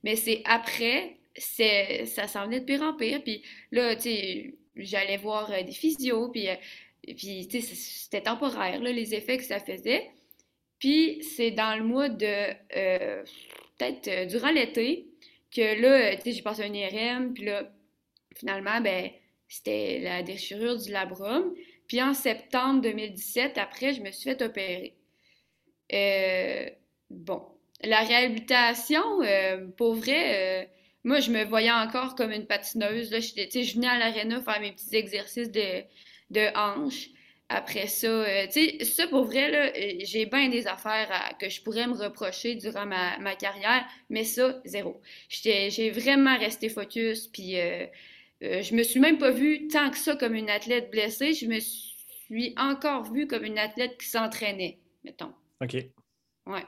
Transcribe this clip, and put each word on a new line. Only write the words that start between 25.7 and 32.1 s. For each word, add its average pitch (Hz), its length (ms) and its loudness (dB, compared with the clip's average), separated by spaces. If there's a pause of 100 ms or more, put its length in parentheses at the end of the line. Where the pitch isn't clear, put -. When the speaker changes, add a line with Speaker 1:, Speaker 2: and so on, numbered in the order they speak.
Speaker 1:
Euh, 190 800 2 (400)
bon, 180 320 -8 (400)
la 220 180 6
réhabilitation, 247 1200 4
euh, 190 440 2 (100)
pour 233 180 4
vrai, 226 680 0
euh, - 40 -12 (380)
moi, 277 160 6
je 226 100 0
me 214 140 4
voyais 220 260 4
encore 233 440 0